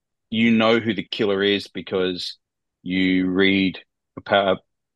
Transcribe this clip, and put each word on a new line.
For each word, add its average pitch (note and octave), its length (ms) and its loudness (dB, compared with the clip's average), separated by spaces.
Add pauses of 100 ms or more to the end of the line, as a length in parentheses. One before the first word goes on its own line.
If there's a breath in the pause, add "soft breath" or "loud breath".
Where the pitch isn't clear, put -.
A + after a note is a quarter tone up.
(300)
You A2+ 200 2
know A2+ 300 4
who A2 140 -2
the F#2 160 -8
killer G2+ 320 -2
is G2+ 260 0
because F#2 680 -6 (460)
you F#2 460 0
read F#2+ 500 2 (400)
a - 20 -20
pa-, G2 360 2 (400)